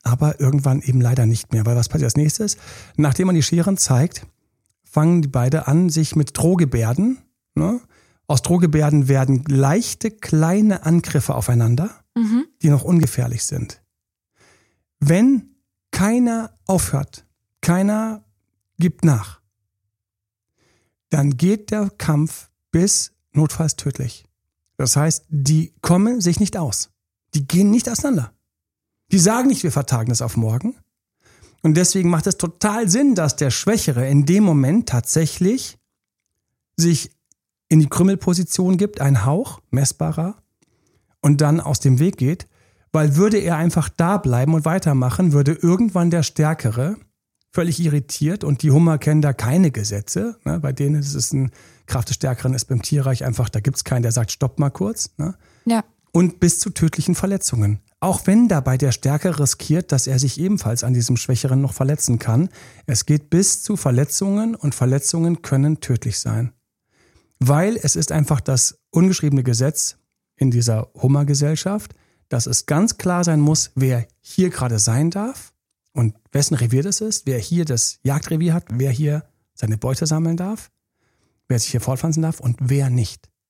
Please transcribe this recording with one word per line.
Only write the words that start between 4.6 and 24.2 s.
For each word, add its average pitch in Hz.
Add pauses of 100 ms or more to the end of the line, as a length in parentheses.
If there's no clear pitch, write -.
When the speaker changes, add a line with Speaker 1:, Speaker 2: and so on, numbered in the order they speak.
Speaker 1:
fangen 165
die 143
beide 131
an, 165
sich 156
mit 147
Drohgebärden, 160 (360)
ne? 185 (460)
Aus 139
Drohgebärden 151
werden 135
leichte, 139
kleine 185
Angriffe 160
aufeinander, 120 (260)
Speaker 2:
Mhm. 233 (180)
Speaker 1:
die 160
noch 143
ungefährlich 127
sind. - (1160)
Wenn 208 (360)
keiner 226 (100)
aufhört, - (340)
keiner 214 (560)
gibt 170
nach, 127 (1700)
dann 143
geht 208
der 208
Kampf 156 (220)
bis - (200)
notfalls 156
tödlich. - (520)